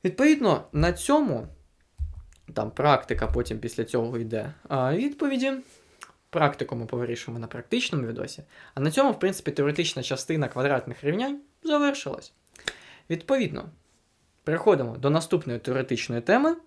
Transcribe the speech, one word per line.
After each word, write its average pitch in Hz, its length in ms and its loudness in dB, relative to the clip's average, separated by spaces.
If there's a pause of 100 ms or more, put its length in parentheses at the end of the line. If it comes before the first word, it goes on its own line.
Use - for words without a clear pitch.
Відповідно, 247 680 4
на 170 200 4
цьому, 208 540 2 (1080)
там 107 160 -2
практика, - 560 2
потім 120 320 -2
після 117 260 -4
цього 117 340 -2
йде, 113 360 -6 (140)
а, 135 260 0
відповіді. 269 580 0 (800)
Практику 143 460 0
ми 117 100 -6
повирішуємо 117 520 -6
на 113 80 -10
практичному 139 600 -4
відосі. - 360 -8 (320)
А 135 60 -6
на 151 100 2
цьому, 254 220 4
в - 60 -4
принципі, 185 320 -2
теоретична 147 520 0
частина 143 460 -2
квадратних 131 560 -2
рівнянь 247 360 -2 (220)
завершилась. 285 680 0 (800)
Відповідно, 208 580 -2 (760)
переходимо 151 520 4
до 135 140 2
наступної 151 480 0
теоретичної 123 640 -2
теми. 285 360 4 (100)